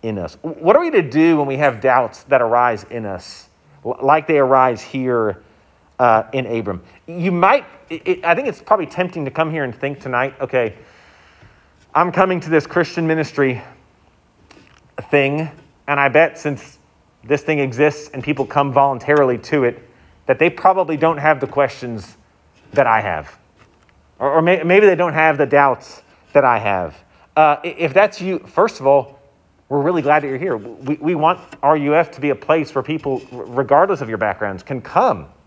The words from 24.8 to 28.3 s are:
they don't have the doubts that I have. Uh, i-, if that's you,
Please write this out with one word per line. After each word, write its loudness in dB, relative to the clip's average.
they 6
don't -2
have 2
the 0
doubts 0
that 4
I 2
have. -4
Uh, 4
i-, -10
if -4
that's 2
you, -4